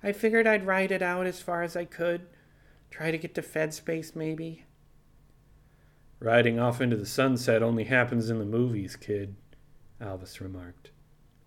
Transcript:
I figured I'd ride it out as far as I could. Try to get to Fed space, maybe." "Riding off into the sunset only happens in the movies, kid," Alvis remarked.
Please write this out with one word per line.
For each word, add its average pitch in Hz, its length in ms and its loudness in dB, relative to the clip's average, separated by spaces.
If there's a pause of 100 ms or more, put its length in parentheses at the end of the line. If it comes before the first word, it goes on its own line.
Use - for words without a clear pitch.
I 202 120 -2
figured 226 340 4
I'd 208 180 4
ride 190 260 2
it 185 100 0
out 180 240 0
as 180 160 -4
far 175 220 -2
as 170 120 -4
I 175 80 -4
could. 175 440 -4 (640)
Try 160 220 -4
to 160 60 -2
get 160 180 -8
to 165 60 -4
Fed 156 320 -4
space, 160 420 -8
maybe." 160 500 -8 (1600)
"Riding 117 380 6
off 123 200 2
into 123 160 2
the 104 100 -2
sunset 123 560 2
only 113 240 0
happens 120 440 2
in 113 100 0
the 104 60 -4
movies, 110 500 -2
kid," 101 400 -6 (640)
Alvis 95 400 -12
remarked. 90 520 -14 (560)